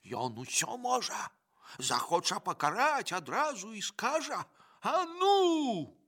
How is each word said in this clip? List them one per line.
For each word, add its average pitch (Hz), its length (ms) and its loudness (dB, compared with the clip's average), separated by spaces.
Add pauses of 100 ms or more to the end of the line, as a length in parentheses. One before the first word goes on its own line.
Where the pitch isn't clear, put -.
Ён 113 360 -6
усё 226 400 -4
можа. 247 480 -2 (480)
Захоча 127 640 0
пакараць 220 720 0
адразу 214 640 -4
і 196 80 -8
скажа: 285 600 -4 (360)
«А 320 240 2
ну 339 880 4 (160)